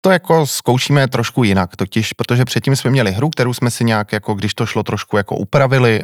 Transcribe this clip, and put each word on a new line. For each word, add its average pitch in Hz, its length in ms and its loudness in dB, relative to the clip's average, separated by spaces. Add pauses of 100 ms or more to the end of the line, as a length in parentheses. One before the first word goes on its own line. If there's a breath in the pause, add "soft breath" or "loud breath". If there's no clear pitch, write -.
to 190 100 4
jako 165 360 2
zkoušíme 139 600 0
trošku 123 360 -2
jinak, 98 320 0
totiž - 380 -4
protože 120 320 0
předtím 135 300 0
jsme 123 160 -2
měli 117 200 2
hru, 120 180 0
kterou 123 240 -2
jsme 120 180 -2
si - 120 -4
nějak 107 280 0
jako, 107 220 -4
když 101 200 -4
to 117 120 -2
šlo, 107 180 -4
trošku - 340 -4
jako - 180 -2
upravili 123 680 2